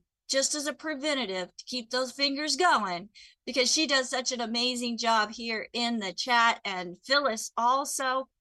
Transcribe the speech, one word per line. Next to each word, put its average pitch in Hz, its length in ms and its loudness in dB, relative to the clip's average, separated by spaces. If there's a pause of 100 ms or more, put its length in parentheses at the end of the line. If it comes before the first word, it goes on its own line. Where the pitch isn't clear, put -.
(300)
just 269 260 0
as 294 100 -4
a 294 80 -2
preventative 262 840 -4
to - 80 -18
keep 247 240 -8
those 254 240 -2
fingers 285 420 0
going, 214 540 2 (360)
because 254 240 2
she 311 180 2
does 262 220 2
such 254 220 -2
an 247 80 -4
amazing 240 580 -2
job 226 340 2
here 226 420 -6
in 233 260 -2
the 190 140 -4
chat, 233 500 2
and 180 400 -6
Phyllis 262 540 0
also, 262 720 0 (120)